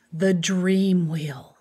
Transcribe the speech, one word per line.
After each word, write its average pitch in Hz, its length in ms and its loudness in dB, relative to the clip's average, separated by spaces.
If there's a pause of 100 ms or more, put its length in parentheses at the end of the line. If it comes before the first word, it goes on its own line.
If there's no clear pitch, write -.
(120)
the 190 220 2
dream 185 760 2
wheel, 151 520 -8